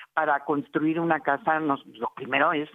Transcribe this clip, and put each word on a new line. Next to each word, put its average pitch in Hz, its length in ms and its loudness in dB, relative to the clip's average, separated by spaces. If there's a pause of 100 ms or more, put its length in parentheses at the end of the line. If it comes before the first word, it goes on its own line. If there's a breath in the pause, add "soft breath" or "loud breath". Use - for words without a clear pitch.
(160 loud breath)
para 151 240 2
construir 156 600 0
una 165 200 0
casa, 143 400 0
nos, 143 260 -2
lo - 300 -6
primero 139 360 0
es 151 240 -2